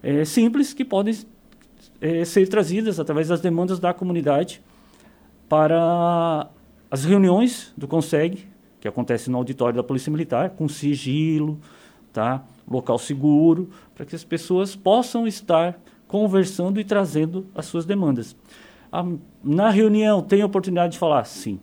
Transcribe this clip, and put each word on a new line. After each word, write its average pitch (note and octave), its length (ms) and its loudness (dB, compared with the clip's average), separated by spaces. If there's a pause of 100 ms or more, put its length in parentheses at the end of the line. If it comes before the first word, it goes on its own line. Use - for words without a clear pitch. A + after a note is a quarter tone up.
é, D3 220 0
simples, A#3 500 2
que C4 100 -6
podem, G#3 320 -2 (840)
é, E3 240 -2
ser F#3+ 240 4
trazidas G3 520 0
através D#3 280 -2
das F3 120 0
demandas F3+ 380 -2
da F3 160 0
comunidade E3+ 680 -2 (880)
para E3 1000 2 (400)
as C3+ 140 -4
reuniões G3 720 2
do C#3+ 120 -12
conseg, D#3+ 580 -2 (340)
que - 60 -10
acontece A#2+ 440 -4
no B2+ 80 -2
auditório B2 380 -2
da B2 60 0
Polícia C3+ 280 -4
Militar, D3+ 400 -2
com D#3+ 180 -4
sigilo, D3+ 920 -2 (540)
tá, B2 320 -2 (260)
local A#2+ 280 -2
seguro, D3+ 720 2 (240)
para D#3+ 100 -14
que D#3 100 -14
as E3 100 -14
pessoas F#3 520 -2
possam A#3 500 2
estar F3 540 0 (260)
conversando F#3+ 720 0
e G#3 60 -4
trazendo F3+ 680 -2
as D#3 100 -10
suas E3+ 220 -6
demandas. D#3+ 500 -2 (560)
A, F3 120 -4 (380)
na F3+ 280 2
reunião, G#3+ 500 4
tem G3+ 220 2
a G#3 40 2
oportunidade F3+ 460 0
de - 60 -14
falar? D3 260 2
Sim. - 380 -10